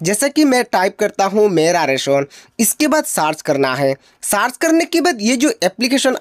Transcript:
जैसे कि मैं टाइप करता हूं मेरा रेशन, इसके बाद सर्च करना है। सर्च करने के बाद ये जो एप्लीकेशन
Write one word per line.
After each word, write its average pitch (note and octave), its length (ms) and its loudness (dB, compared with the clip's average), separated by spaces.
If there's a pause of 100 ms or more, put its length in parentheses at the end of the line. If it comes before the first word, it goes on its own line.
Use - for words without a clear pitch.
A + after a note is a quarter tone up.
जैसे G#3 260 0
कि D4+ 160 2
मैं B3 180 2
टाइप G3 360 -2
करता G3 260 0
हूं G#3 240 2
मेरा E3 360 2
रेशन, C#3 400 0 (340)
इसके C4+ 280 0
बाद D4+ 180 2
सर्च D#3 360 -4
करना C3+ 340 0
है। C3+ 180 0 (300)
सर्च A3 340 -2
करने E4 280 2
के E4 160 -2
बाद C#4 200 -2
ये A#3+ 140 0
जो B3+ 180 0 (100)
एप्लीकेशन B3+ 580 -2